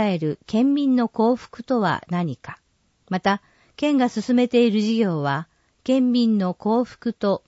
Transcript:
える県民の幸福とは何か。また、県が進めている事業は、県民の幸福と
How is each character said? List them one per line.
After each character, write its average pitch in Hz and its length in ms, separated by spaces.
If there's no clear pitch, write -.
え 196 140
る 156 300
県 262 280
民 277 200
の 240 140
幸 226 260
福 - 300
と 247 160
は 170 280
何 175 280
か。 - 240
ま 185 100
た、 202 240
県 294 200
が 247 140
進 240 240
め 247 120
て 240 200
い 226 40
る 214 120
事 220 140
業 180 260
は、 143 260
県 262 280
民 233 240
の 185 160
幸 226 320
福 - 300
と - 340